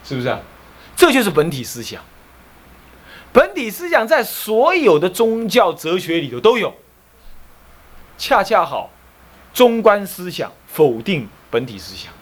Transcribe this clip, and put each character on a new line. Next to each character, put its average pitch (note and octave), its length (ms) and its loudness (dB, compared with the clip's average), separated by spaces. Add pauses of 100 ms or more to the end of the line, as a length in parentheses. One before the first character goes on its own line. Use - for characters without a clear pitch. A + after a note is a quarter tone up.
是 C#3+ 120 -10
不 B2 60 -6
是 B2 60 -4
啊？ A#2+ 120 -4 (560)
这 E4+ 160 4
就 B3+ 120 2
是 F#3 80 -2
本 D3+ 180 2
体 C3 140 -10
思 A#2+ 180 -14
想。 - 220 -14 (1300)
本 F4+ 220 4
体 A#3 160 -4
思 E4+ 180 -10
想 D4+ 180 2
在 C#4+ 160 2
所 A3+ 520 0
有 A#3 240 4
的 F#3 100 0
宗 A3+ 400 0
教 F3+ 240 2
哲 D#3+ 240 -4
学 E3 220 -2
里 D3 100 -6
头 B2 100 -8
都 A#3 200 4
有， D#3 160 -6 (1400)
恰 A3+ 260 0
恰 G3 220 2
好， A2+ 260 -10 (600)
中 A#3 280 4
观 G#3 240 4
思 F3+ 240 -12
想 C3+ 220 -10 (160)
否 B2 340 0
定 C#3+ 280 -4 (200)
本 A#2+ 160 -2
体 A2 120 -16
思 F#2 180 -18
想。 - 160 -18 (100)